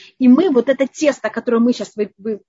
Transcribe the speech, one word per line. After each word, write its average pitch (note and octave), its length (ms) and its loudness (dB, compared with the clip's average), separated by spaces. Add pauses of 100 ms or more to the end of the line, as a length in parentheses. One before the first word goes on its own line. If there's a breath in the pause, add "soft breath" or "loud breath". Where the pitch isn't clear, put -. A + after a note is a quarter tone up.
(180 loud breath)
И B3+ 100 2
мы D#4+ 220 6
вот A#3+ 180 0
это C4+ 180 0
тесто, C4+ 440 -4
которое A#3 280 -4
мы A#3+ 140 2
щас - 240 -12
вы-, G#3 220 -8
вы G3+ 300 -10